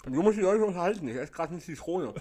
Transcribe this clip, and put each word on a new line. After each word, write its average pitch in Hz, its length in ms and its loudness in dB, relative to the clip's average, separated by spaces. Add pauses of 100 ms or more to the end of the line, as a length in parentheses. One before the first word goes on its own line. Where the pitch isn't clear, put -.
du 135 160 -2
musst 208 160 6
die 220 40 0
Leute 208 240 4
unterhalten, 180 420 -2
ich 113 80 -4
esse 127 160 -6
grad 165 180 -4
eine 170 100 -8
Zitrone. 165 600 -4